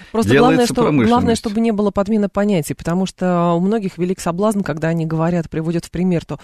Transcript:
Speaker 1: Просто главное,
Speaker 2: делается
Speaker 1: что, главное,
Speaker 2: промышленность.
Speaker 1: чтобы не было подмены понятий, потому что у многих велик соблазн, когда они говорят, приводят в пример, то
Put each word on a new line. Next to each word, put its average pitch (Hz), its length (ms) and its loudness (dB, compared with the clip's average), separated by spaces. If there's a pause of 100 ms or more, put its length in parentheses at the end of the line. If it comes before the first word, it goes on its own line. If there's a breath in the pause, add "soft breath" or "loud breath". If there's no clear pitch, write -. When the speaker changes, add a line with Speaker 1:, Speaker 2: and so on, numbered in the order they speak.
(120)
Speaker 1:
Просто 220 240 0
главное, 247 200 6
Speaker 2:
делается 240 180 2
Speaker 1:
что, 240 80 0
главное, 156 240 2
Speaker 2:
промышленность. 240 360 2
Speaker 1:
чтобы 220 200 -2
не 226 100 2
было 208 200 0
подмены 202 360 0
понятий, 196 460 0
потому 175 320 -2
что 175 500 0
у 170 40 0
многих 190 400 -2
велик 180 200 -2
соблазн, 202 420 -2
когда 156 260 -4
они 165 180 0
говорят, 165 420 -2
приводят 165 380 -4
в - 60 -20
пример, 175 340 0
то 147 180 -10